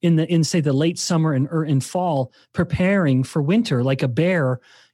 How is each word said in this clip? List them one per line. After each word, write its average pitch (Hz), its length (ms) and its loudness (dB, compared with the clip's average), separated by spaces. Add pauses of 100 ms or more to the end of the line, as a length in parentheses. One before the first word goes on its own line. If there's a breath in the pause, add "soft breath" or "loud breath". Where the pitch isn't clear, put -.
in 170 160 2
the, 160 120 0
in, 165 140 2
say, 175 160 -2
the 143 140 0
late 165 260 0
summer 160 320 0
and, 135 180 0
or 160 140 -2
in 147 160 0
fall, 156 540 -2 (180 soft breath)
preparing 175 720 0
for 156 180 -4
winter, 147 440 0
like 135 180 0
a 135 60 2
bear, 147 500 0 (340 soft breath)